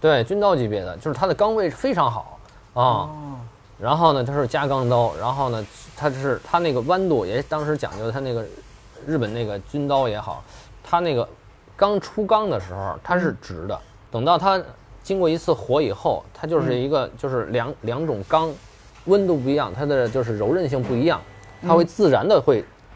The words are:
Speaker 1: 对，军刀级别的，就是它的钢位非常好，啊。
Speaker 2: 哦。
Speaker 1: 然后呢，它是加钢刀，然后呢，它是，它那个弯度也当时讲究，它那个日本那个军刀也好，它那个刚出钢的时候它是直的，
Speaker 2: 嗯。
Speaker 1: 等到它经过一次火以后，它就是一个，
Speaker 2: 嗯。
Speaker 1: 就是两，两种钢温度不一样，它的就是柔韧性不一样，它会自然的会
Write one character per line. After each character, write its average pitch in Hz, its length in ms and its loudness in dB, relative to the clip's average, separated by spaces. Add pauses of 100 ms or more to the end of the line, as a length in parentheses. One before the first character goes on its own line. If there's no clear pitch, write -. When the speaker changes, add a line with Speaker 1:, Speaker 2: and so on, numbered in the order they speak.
Speaker 1:
对， 143 240 4
军 202 160 -2
刀 196 160 4
级 123 100 0
别 104 140 -2
的， 90 160 -8
就 101 80 -18
是 147 120 -2
它 185 120 0
的 160 60 2
钢 214 200 2
位 190 160 0
非 262 240 -2
常 143 160 2
好， - 280 -10 (360)
啊。 123 80 0
Speaker 2:
哦。 113 280 2 (720)
Speaker 1:
然 123 160 2
后 165 160 6
呢， 131 120 0
它 139 80 -4
是 143 140 0
加 143 200 -2
钢 131 220 0
刀， 117 320 4
然 120 120 -2
后 139 180 -2
呢， 110 140 -4 (320)
它 147 140 -2
是， 135 340 -4
它 - 140 0
那 170 140 0
个 123 100 0
弯 185 260 0
度 123 160 2
也 107 180 -2
当 151 220 -4
时 151 120 -2
讲 - 200 -8
究， 113 140 -6
它 127 80 -6
那 131 160 -6
个 110 100 -6 (640)
日 156 100 -2
本 110 160 -2
那 117 140 -4
个 101 140 -6
军 143 260 -6
刀 135 220 2
也 104 120 -4
好， 80 220 -10 (400)
它 - 160 0
那 170 160 0
个 117 120 0 (500)
刚 196 240 2
出 - 260 -6
钢 214 240 2
的 117 80 0
时 90 160 -8
候 98 300 -6
它 175 120 0
是 170 240 0
直 87 280 -10
的， 101 80 -4
Speaker 2:
嗯。 - 40 -14 (300)
Speaker 1:
等 117 140 -2
到 170 120 6
它 190 240 2 (420)
经 196 160 -2
过 175 100 4
一 160 100 2
次 165 140 0
火 147 280 0
以 120 100 0
后， 98 340 -2 (100)
它 - 120 -10
就 160 140 2
是 127 160 0
一 127 120 -2
个， 139 180 0
Speaker 2:
嗯。 - 100 -12
Speaker 1:
就 139 120 -6
是 120 180 -2
两， 117 360 -2
两 123 240 -4
种 107 220 -4
钢 160 240 2 (520)
温 196 220 4
度 175 100 2
不 131 120 -2
一 139 60 2
样， 123 180 0
它 135 140 -4
的 131 220 2
就 127 140 0
是 113 140 -2
柔 104 160 0
韧 175 160 0
性 127 140 -2
不 123 120 -2
一 120 120 0
样， 147 140 2 (420)
它 170 100 2
会 170 120 6
自 175 260 2
然 139 160 4
的 196 140 6
会 120 240 2 (300)